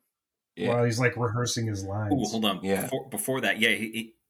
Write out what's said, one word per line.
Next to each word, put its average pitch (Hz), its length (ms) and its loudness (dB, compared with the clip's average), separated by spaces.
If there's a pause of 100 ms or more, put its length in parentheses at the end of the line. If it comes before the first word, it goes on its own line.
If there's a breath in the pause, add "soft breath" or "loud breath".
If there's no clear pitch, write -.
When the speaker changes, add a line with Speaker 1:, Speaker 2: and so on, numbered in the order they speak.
(560)
Speaker 1:
Yeah. 98 140 0
Speaker 2:
while 120 160 4
he's, 117 140 2
like, 120 180 2
rehearsing 117 500 0
his 101 160 -4
lines. 101 300 -2
Speaker 3:
Ooh, 117 160 2
hold 110 160 0
on. 98 180 2
Speaker 1:
Yeah. 95 200 2
Speaker 3:
Before, - 260 -6
before 131 320 -4
that, 101 180 2
yeah, 113 120 4
he, 107 200 -2
he, 113 240 -8 (140)